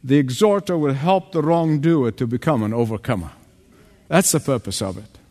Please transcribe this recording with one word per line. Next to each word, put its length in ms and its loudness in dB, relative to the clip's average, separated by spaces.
The 140 4
exhorter 580 0
will 180 0
help 380 0
the 100 -2
wrongdoer 680 2
to 140 -4
become 360 0
an 100 -2
overcomer. 580 -4
That's 240 2
the 80 0
purpose 420 -4
of 160 -6
it. 200 -20